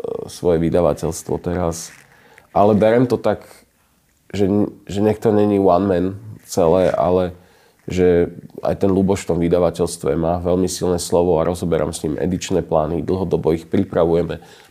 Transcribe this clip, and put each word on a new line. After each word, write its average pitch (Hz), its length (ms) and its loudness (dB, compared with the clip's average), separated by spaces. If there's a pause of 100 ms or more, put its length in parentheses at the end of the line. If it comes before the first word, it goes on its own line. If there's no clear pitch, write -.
(280)
svoje - 320 0
vydavateľstvo 82 800 0
teraz. 87 540 -4 (580)
Ale 104 240 4
berem 110 300 4
to 120 100 0
tak, 104 300 -4 (880)
že 95 160 0
n-, 104 240 0 (100)
že 98 160 -8
nech 107 220 0
to 117 100 2
není 104 240 2
one 95 320 4
man 90 180 0 (380)
celé, 87 480 2
ale 90 400 0 (540)
že 87 480 2 (320)
aj - 180 -2
ten 98 80 2
Luboš 95 320 2
v - 80 -10
tom 85 80 0
vydavateľstve 85 800 0
má 85 240 -2
veľmi 90 240 0
silné 87 320 -2
slovo 87 400 2
a 80 100 0
rozoberám 82 460 -2
s - 100 -10
ním 76 140 -4
edičné 87 480 -2
plány, 78 400 -2
dlhodobo 87 480 -2
ich - 160 -6
pripravujeme. 85 720 0 (300)